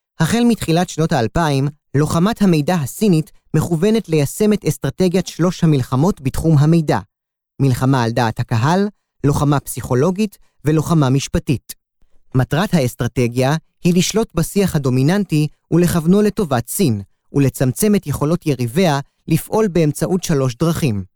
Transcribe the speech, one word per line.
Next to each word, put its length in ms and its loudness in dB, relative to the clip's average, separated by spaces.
החל 280 0
מתחילת 420 0
שנות 220 -2
האלפיים, 560 0
לוחמת 460 0
המידע 340 2
הסינית 560 0
מכוונת 540 0
ליישם 440 0
את 120 -4
אסטרטגיית 640 -2
שלוש 360 -4
המלחמות 580 0
בתחום 360 0
המידע, 420 2
מלחמה 420 2
על 80 -2
דעת 280 0
הקהל, 480 0
לוחמה 360 2
פסיכולוגית 800 -4
ולוחמה 440 2
משפטית. 640 -4
מטרת 380 -2
האסטרטגיה 800 0
היא 100 2
לשלוט 420 0
בשיח 400 -2
הדומיננטי 720 0
ולכוונו 500 2
לטובת 460 -2
סין, 340 -2
ולצמצם 640 0
את 120 -2
יכולות 380 -2
יריביה 540 0
לפעול 400 0
באמצעות 560 0
שלוש 320 -2
דרכים. 480 -2